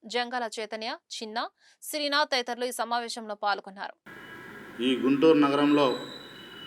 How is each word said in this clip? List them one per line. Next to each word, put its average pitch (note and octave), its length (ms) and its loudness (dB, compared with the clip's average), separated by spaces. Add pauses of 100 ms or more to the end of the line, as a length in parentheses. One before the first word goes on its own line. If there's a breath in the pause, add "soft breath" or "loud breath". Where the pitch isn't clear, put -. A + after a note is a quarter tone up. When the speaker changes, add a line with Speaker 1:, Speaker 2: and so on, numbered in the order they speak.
Speaker 1:
జంగాల A#3+ 420 -2 (120)
చైతన్య, A3 360 -6 (200)
చిన్న, A#3 320 -6 (340 soft breath)
శ్రీనాథ్ D4 500 0
తదితరులు B3 320 -2
ఈ B3 80 -4
సమావేశంలో A#3 600 -4
పాల్గొన్నారు. G3 600 -4 (880)
Speaker 2:
ఈ B2+ 140 4
గుంటూరు C#3 420 6
నగరంలో C#3+ 600 4 (680)